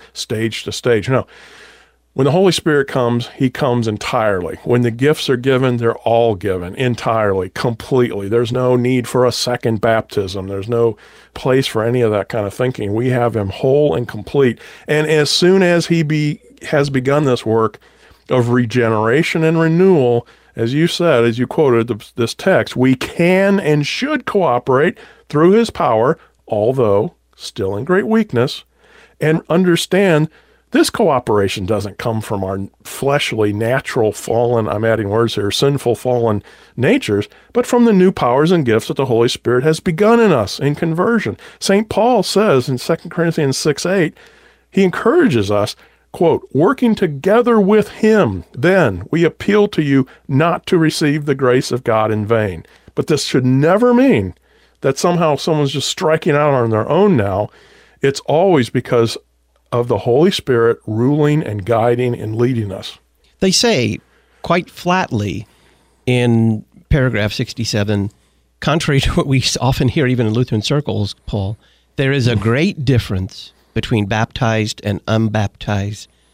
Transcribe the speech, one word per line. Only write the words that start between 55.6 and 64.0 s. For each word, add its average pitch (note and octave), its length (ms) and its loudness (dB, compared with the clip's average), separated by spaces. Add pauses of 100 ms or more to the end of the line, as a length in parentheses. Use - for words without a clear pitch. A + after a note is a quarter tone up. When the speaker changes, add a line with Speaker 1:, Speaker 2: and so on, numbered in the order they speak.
Speaker 1:
just C#3+ 160 -6
striking D#3+ 440 0
out D3 200 2
on A#2+ 160 0
their G#2+ 180 0
own F#3 300 2
now. G2+ 320 -2 (520)
It's C#3 200 -2
always D#3 480 2
because A#2 480 0 (560)
of A#2+ 140 0
the A2+ 120 0
Holy C#3+ 320 2
Spirit A#2 540 0
ruling D3 560 0
and G#2+ 240 -8
guiding A#2+ 480 0
and A2 220 -8
leading A2+ 380 -2
us. - 260 -14 (400)
Speaker 2:
They F#3+ 120 2
say D#3+ 480 0 (420)